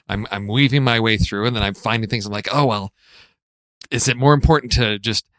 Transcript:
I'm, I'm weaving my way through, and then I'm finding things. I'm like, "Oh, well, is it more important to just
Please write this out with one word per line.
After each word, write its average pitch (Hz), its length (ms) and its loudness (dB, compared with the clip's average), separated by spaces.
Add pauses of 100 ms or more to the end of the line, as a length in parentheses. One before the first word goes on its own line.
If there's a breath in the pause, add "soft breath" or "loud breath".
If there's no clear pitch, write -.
I'm, 101 220 -6
I'm 101 180 -6
weaving 135 360 2
my 117 160 2
way 113 180 2
through, 101 280 -2
and 123 80 -2
then 107 80 -2
I'm 98 120 -2
finding 110 360 -4
things. 107 160 -4
I'm 104 60 -10
like, 101 200 -8
"Oh, 143 140 2
well, 101 260 -4 (1000 soft breath)
is 120 180 -2
it 120 80 0
more 139 180 4
important 143 380 2
to 107 260 0
just 107 280 -4 (120)